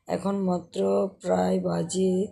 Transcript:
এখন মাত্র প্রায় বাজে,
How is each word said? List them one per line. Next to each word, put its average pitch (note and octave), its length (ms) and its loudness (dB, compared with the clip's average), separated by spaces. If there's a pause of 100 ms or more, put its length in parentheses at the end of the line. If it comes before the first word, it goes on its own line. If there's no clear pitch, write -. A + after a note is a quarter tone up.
এখন F#3 300 -2
মাত্র G3 720 0 (120)
প্রায় F#3 400 2
বাজে, F#3 720 0